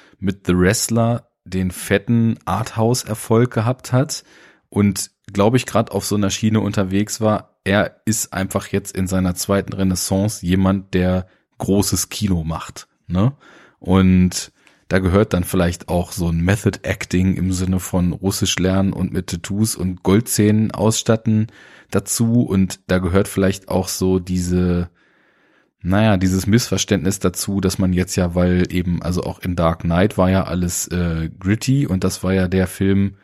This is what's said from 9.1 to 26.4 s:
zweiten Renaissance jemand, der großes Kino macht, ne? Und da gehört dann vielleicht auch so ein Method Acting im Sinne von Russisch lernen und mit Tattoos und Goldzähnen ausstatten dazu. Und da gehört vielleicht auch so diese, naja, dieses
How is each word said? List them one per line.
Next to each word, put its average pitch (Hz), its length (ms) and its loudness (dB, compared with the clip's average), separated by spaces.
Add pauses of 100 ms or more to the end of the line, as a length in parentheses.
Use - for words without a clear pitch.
zweiten 98 380 -2
Renaissance 98 720 -2
jemand, 95 480 0
der 92 340 0 (320)
großes 95 500 0
Kino 90 340 -2
macht, - 440 -10 (200)
ne? 101 260 0 (460)
Und 92 720 2 (360)
da 95 120 0
gehört 95 340 2
dann 90 120 -2
vielleicht 87 420 -2
auch 87 240 -2
so 85 160 -2
ein 82 140 0
Method 98 420 0
Acting 92 520 0
im 92 180 -2
Sinne 92 260 -2
von 90 320 -2
Russisch 95 480 -2
lernen 95 320 2
und - 220 -4
mit 92 140 -6
Tattoos 98 500 -4
und 90 260 -6
Goldzähnen 104 680 2
ausstatten 110 760 0 (440)
dazu. 117 500 2
Und 95 460 0
da 92 120 2
gehört 95 300 2
vielleicht 95 400 -2
auch 92 180 -2
so 92 320 0
diese, 90 720 0 (920)
naja, 101 360 2
dieses 92 280 2